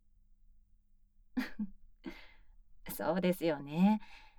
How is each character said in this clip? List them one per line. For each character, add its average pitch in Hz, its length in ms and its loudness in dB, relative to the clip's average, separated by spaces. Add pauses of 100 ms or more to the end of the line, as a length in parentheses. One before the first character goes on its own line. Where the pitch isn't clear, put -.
(1400)
<laughs> - 1600 -10
そ 143 180 0
う 185 60 0
で 180 140 4
す 175 100 -4
よ 147 160 2
ね。 180 400 4 (380)